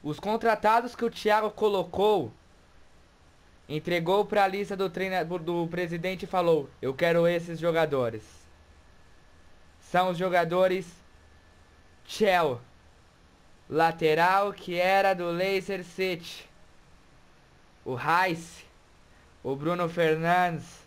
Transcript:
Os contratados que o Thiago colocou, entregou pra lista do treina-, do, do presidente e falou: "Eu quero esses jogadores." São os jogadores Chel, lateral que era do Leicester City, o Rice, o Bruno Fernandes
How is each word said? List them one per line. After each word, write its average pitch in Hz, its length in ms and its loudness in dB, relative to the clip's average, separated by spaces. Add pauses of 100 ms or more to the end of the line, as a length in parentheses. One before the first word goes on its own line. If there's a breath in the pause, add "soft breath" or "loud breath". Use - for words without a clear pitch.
Os 147 180 -8
contratados 226 760 2
que 233 100 -4
o 226 40 0
Thiago 214 400 2
colocou, 196 800 0 (1400)
entregou 175 560 0
pra 208 220 2
lista 196 280 -4
do 185 140 -2
treina-, 185 340 -4
do, 175 160 -6
do 170 280 -4
presidente 175 560 -6
e 190 40 -12
falou: 165 420 2 (120)
"Eu 131 120 -4
quero 170 320 2
esses 170 320 0
jogadores." 147 640 -2 (1600)
São 180 300 0
os 170 80 -4
jogadores 180 760 0 (1120)
Chel, 175 540 2 (1080)
lateral 165 840 2
que 180 240 -8
era 190 380 4
do 175 160 -2
Leicester 185 560 -2
City, 175 640 -6 (1400)
o 123 100 -8
Rice, 170 720 -2 (760 soft breath)
o 135 140 -4
Bruno 170 320 -2
Fernandes 170 1000 0